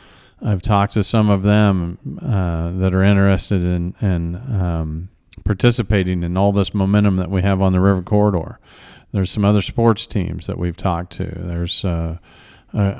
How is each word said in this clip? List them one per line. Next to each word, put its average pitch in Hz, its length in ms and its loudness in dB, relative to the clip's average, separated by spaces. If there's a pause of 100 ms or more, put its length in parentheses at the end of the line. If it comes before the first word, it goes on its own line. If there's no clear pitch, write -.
(420)
I've 98 200 -2
talked 101 320 0
to 104 100 0
some 107 260 2
of 98 140 2
them, 101 760 0
uh, 87 520 -2
that 92 200 0
are 95 120 2
interested 98 580 2
in, 87 400 -2
in, 87 320 -2 (180)
um, 85 560 -4 (360)
participating 95 800 0
in 87 120 -4
all 101 160 4
this 98 220 0
momentum 101 420 4
that 90 140 -2
we 95 120 0
have 95 200 2
on 95 100 4
the 92 80 2
river 95 220 2
corridor. 104 560 0 (540)
There's 95 180 0
some 104 160 0
other 101 160 4
sports 117 440 0
teams 82 420 -6
that 90 100 -6
we've 87 180 -4
talked 87 380 -4
to. 90 100 -6 (100)
There's, 87 520 -6
uh, 82 320 -4 (560)
a, 98 260 0